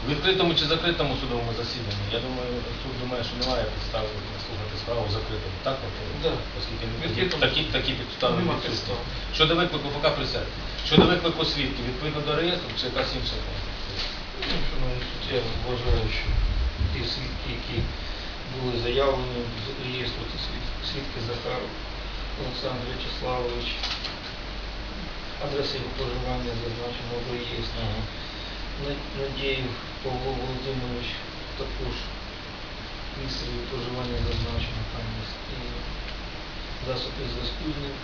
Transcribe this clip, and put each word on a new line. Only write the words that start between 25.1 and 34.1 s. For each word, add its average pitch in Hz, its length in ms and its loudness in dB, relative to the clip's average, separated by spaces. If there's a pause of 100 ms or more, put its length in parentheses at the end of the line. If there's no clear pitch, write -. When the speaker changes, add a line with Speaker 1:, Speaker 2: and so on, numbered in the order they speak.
Speaker 2:
адреса 139 360 0
його 113 180 -4
проживання 123 540 0 (100)
зазначена 120 520 -4 (100)
в - 80 -4
реєстрі. 117 520 -2
Speaker 1:
Мгм. 110 200 0 (760)
Speaker 2:
На-, 143 200 -2 (180)
Надєєв 135 500 0 (320)
Павло 135 280 0 (100)
Володимирович, 127 680 -2 (520)
також 53 340 -2 (1200)
місце 131 320 -4
його 120 200 -2
проживання 123 480 -2 (100)